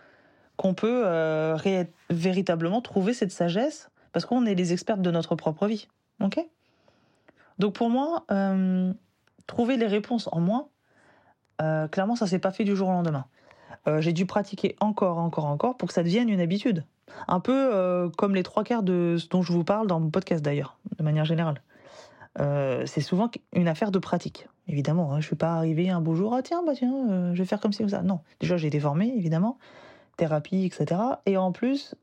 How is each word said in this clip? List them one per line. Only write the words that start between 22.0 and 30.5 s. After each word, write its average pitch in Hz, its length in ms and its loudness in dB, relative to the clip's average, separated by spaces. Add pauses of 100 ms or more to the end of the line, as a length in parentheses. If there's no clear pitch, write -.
Euh, 139 440 0
c'est 131 160 -4
souvent 190 300 0 (220)
une 175 160 2
affaire 190 240 0
de 190 80 2
pratique, - 480 -6 (180)
évidemment, 147 480 0
hein. 151 60 0
Je 151 60 -4
suis 151 100 -4
pas 165 180 0
arrivée 165 340 0
un 180 120 0
beau 160 140 2
jour, « 202 220 0
Ah 262 60 0
tiens, 339 240 -4
bah 302 80 2
tiens, 247 180 0 (160)
euh, 180 240 0
je 175 60 0
vais 185 80 0
faire 208 140 -2
comme 214 120 2
ci, - 60 -6
comme 214 100 0
ça. » 196 140 -2
Non, 180 180 0 (200)
déjà 165 160 0
j'ai 160 100 0
été 147 140 0
formée, 160 360 0
évidemment, 180 400 0 (600)
thérapie, 160 480 0